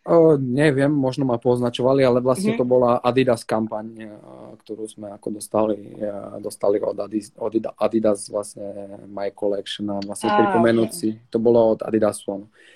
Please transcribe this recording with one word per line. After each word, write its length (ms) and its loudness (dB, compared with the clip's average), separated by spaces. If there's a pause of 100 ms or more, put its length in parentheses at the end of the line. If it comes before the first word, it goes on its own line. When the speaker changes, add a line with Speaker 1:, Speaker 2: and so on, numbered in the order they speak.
Speaker 1:
O, 320 6
neviem, 480 2
možno 400 0
ma 80 0
poznačovali, 640 2
ale 240 4
vlastne 320 0
Speaker 2:
Mhm. 40 0
Speaker 1:
to 40 0
bola 400 4
Adidas 400 2
kampaň, 480 -4
e, 160 -16 (560)
ktorú 240 -12
sme 240 -14
ako 240 -10
dostali, 400 -2
e, 320 -10 (320)
dostali 400 -2
od 160 -4
Adis-, 400 -8
od 160 -6
Ida-, 240 -4
Adidas 560 0
vlastne 560 -10 (160)
My 320 -8
Collection 560 -4
a 80 -6
vlastne 320 -4
Speaker 2:
Á, 80 4
Speaker 1:
pripomenúť 480 2
Speaker 2:
ok. 80 -12
Speaker 1:
si, 120 -2 (200)
to 80 -2
bolo 400 4
od 80 -6
Adidasu, 560 -2
áno. 80 -18 (280)